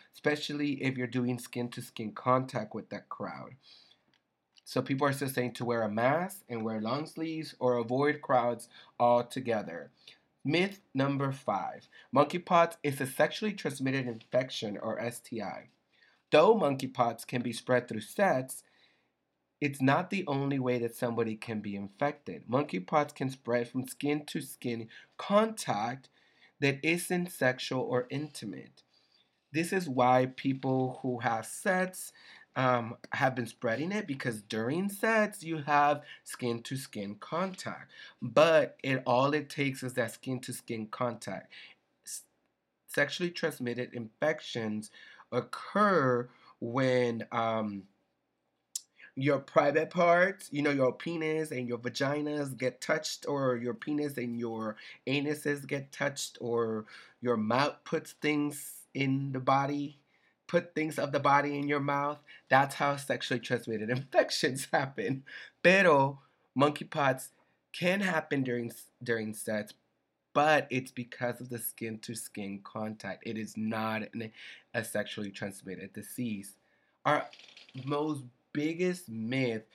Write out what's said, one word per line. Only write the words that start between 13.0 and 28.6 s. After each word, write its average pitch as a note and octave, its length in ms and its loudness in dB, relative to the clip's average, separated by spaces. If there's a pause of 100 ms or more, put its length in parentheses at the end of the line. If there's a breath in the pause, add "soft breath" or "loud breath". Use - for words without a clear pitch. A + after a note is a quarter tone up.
a C3+ 60 0
sexually D#3+ 460 0
transmitted C3+ 560 -2
infection, A2+ 680 -4
or A2 220 -4
S A#2+ 220 -6
T A2 200 -10
I. F#2+ 280 -10 (640 soft breath)
Though F#3 240 10
monkeypox C3 680 0
can B2 160 -2
be A#2+ 100 -4
spread B2 340 2
through G#2+ 140 -6
sex, C3+ 640 0 (960 soft breath)
it's C#3 200 -2
not D3 300 4
the G3 160 -2
only C#3 320 0
way B2 220 0
that A#2 160 -4
somebody A2+ 400 -2
can A2 240 -6
be G2+ 160 -6
infected. G2 760 -6
Monkeypox D3 640 0
can C3 160 -4
spread A#2+ 380 -2
from C3 180 -4
skin D3 400 -4
to - 140 -6
skin A#2 480 -8 (280 loud breath)
contact C3+ 920 0 (500 soft breath)
that C#3 240 2
isn't F3 480 0
sexual B2+ 520 0
or B2 280 0
intimate. C3+ 720 -8 (680 soft breath)